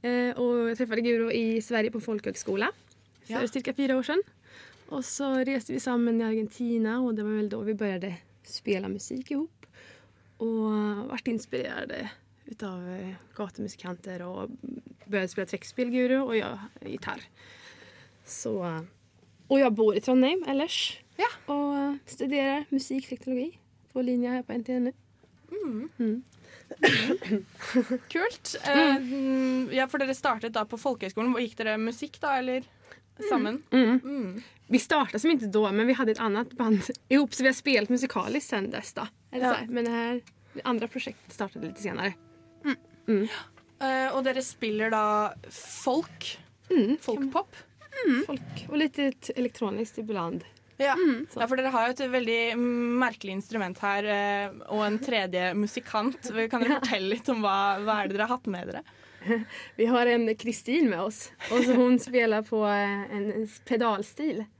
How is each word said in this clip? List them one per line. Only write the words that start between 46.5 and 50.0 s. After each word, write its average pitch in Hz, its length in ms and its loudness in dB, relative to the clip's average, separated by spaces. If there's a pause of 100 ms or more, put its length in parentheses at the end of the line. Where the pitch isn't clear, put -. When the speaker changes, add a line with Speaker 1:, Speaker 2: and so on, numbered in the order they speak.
Speaker 1:
Mm. 269 320 4
Speaker 2:
Folkpop? 269 540 -2 (500)
Speaker 1:
Mm. 269 220 4
Folk, - 420 -8
och 302 80 -2
lite 285 340 0
t-, - 240 -10
elektroniskt 226 600 -4
ibland. 185 460 -4 (340)